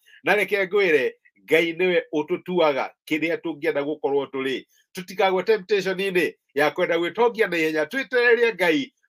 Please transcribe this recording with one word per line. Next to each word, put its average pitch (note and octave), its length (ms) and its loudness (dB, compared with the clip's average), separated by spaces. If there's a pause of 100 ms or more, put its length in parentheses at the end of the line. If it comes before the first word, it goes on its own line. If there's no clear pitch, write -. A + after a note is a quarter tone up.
(240)
Na F3 120 2
reke G3 300 0
ngwĩre, E3+ 480 0 (320)
Ngai E3 280 2
nĩwe F3 280 0 (120)
ũtũtuaga D3+ 760 0 (180)
kĩrĩa D#3 300 -2
tũngĩenda D3+ 460 -4
gũkorwo C#3+ 420 -2
tũrĩ. C3 400 -6 (280)
Tũtikagwe F#3 500 -2
temptation-inĩ F#3+ 920 0 (200)
ya D3 180 2
kwenda E3+ 260 0
gwĩtongia G#3 520 0
na E3+ 80 -2
ihenya. D#3 280 0
Twĩtererie A#3+ 680 2
Ngai, D#3+ 380 0 (160)